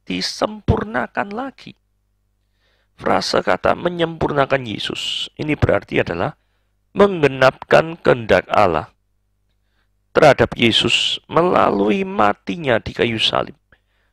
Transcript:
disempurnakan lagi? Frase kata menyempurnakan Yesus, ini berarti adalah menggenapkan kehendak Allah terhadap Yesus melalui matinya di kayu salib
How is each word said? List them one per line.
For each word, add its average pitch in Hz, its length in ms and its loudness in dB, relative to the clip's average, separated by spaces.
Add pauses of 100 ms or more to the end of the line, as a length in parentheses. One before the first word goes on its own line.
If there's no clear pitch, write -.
disempurnakan 208 1300 -4
lagi? 247 400 -12 (1200)
Frase - 480 -2
kata 92 320 0
menyempurnakan 160 960 -2
Yesus, - 720 -8
ini - 160 -4
berarti - 480 0
adalah 92 320 -4 (560)
menggenapkan 151 1040 2
kehendak 110 540 2
Allah 87 400 2 (1200)
terhadap 131 420 6
Yesus - 720 0
melalui 190 800 2
matinya 190 720 -2
di - 160 -6
kayu 117 240 -2
salib - 400 -2 (560)